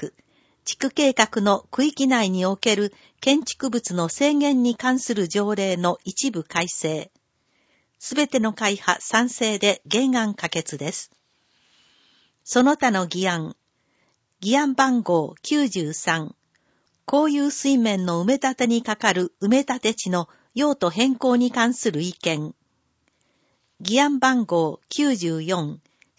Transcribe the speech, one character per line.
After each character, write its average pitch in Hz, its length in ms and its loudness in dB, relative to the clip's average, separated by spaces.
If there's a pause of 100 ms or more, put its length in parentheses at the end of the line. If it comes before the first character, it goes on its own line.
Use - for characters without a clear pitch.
(640)
地 - 140 -8
区 269 140 -2
計 285 200 2
画 226 300 0
の 202 300 2
区 262 120 0
域 285 240 0
内 233 220 2
に 185 160 0
お 190 100 0
け 214 200 0
る 202 180 -2 (260)
建 285 240 2
築 - 260 -6
物 226 240 -4
の 170 140 0
制 285 260 2
限 285 300 2
に 240 120 2
関 254 240 0
す 240 140 -4
る 196 140 0
条 208 280 -2
例 196 200 0
の 175 300 0
一 233 260 -4
部 170 140 -8
改 175 240 -4
正。 - 420 -6 (880)
す - 160 -10
べ 285 120 2
て 269 120 0
の 220 120 0
会 208 220 -2
派 196 260 -2
賛 240 300 0
成 214 300 -2
で 202 300 2
原 247 300 2
案 214 140 -2
可 170 160 -8
決 156 280 -6
で 147 140 -6
す。 - 200 -14 (1300)
そ 247 200 2
の 285 120 6
他 247 160 2
の 185 160 0
議 180 220 -2
案。 165 260 -4 (840)
議 220 160 2
案 285 160 2
番 262 300 4
号 165 380 0
九 294 280 0
十 160 240 -4
三。 160 420 -4 (680)
公 302 240 2
有 285 200 0
水 277 280 0
面 202 280 0
の 170 180 0
埋 - 20 -2
め 247 80 2
立 269 220 -2
て 247 120 0
に 233 160 0
か 214 140 -4
か 202 160 2
る 180 280 -2
埋 202 60 0
め 240 120 4
立 262 200 -2
て 220 140 0
地 - 160 -8
の 175 180 0 (260)
用 190 220 2
途 180 140 0
変 240 260 2
更 247 220 2
に 247 120 2
関 240 240 0
す - 180 -4
る 151 100 -4
意 180 100 -4
見。 156 420 -4 (1300)
議 208 220 2
案 285 180 2
番 262 240 2
号 165 460 0
九 285 260 2
十 165 260 -2
四。 156 380 -4 (400)